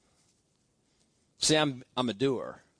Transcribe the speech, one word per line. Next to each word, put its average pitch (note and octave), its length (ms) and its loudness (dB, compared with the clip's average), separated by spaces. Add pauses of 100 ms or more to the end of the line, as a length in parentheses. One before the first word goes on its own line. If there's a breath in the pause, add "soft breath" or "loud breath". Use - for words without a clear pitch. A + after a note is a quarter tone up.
(1400)
See, - 180 2
I'm, C#3+ 280 2 (120)
I'm B2 140 0
a A2 40 0
doer. G2+ 500 -4 (160)